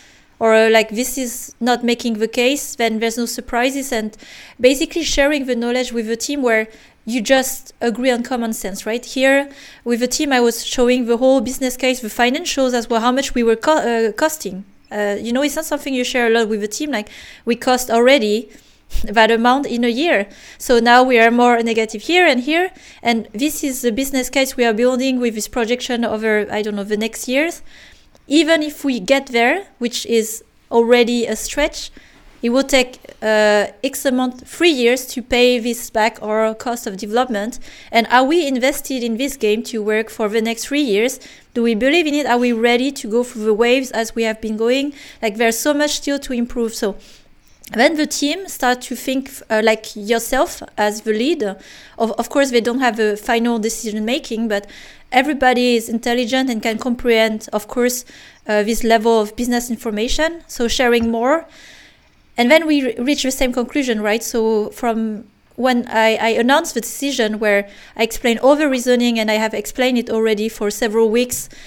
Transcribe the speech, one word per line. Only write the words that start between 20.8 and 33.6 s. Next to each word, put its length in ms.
we 160
are 140
more 320
negative 380
here 240
and 160
here. 300
And 300
this 320
is 200
the 80
business 380
case 280
we 80
are 80
building 460
with 160
this 120
projection 560
over, 480
I 100
don't 140
know, 80
the 140
next 300
years. 340
Even 340
if 220
we 160
get 280
there, 400
which 260
is 380
already 560
a 120
stretch, 520
it 80
will 140
take, 340
uh, 460